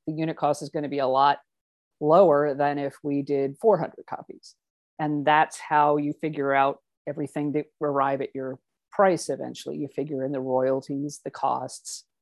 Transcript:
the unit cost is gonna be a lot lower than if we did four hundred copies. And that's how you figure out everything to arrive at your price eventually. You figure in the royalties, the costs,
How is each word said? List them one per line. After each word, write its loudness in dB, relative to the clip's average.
the -4
unit -4
cost -2
is -10
gonna -6
be -4
a 0
lot 4
lower 6
than 0
if -6
we -2
did -2
four 6
hundred -6
copies. -14
And -2
that's 2
how 2
you -2
figure -2
out 2
everything -4
to -2
arrive 0
at -10
your -10
price 2
eventually. -8
You -6
figure -6
in -4
the -4
royalties, -2
the -10
costs, -6